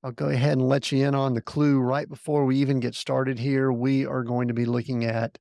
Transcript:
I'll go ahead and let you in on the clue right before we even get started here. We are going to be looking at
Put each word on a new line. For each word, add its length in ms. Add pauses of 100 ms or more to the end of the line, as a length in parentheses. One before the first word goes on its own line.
I'll 80
go 160
ahead 300
and 100
let 240
you 140
in 80
on 180
the 80
clue 400
right 300
before 340
we 140
even 200
get 160
started 440
here. 340
We 320
are 180
going 260
to 60
be 120
looking 400
at 340